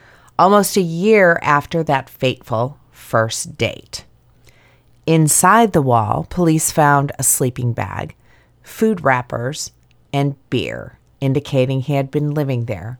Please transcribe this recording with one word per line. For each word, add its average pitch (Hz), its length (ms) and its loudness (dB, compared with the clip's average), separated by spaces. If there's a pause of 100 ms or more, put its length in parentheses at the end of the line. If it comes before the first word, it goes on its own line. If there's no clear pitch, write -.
(380)
almost 196 380 4
a 196 60 2
year 175 600 4
after 147 400 0
that 139 280 -2
fateful 123 680 -4 (120)
first - 640 -4
date. - 480 -6 (1000)
Inside 180 640 4
the 160 100 2
wall, 120 460 0
police 160 420 0
found 143 480 2
a 135 40 -8
sleeping 123 500 -2
bag, 98 420 -8 (480)
food 214 420 -2
wrappers, 127 680 -4 (400)
and 139 240 -2 (140)
beer, 60 480 -6 (220)
indicating 135 600 0
he 143 140 -4
had 139 160 -2
been 147 240 -4
living 135 300 -2
there 113 360 -10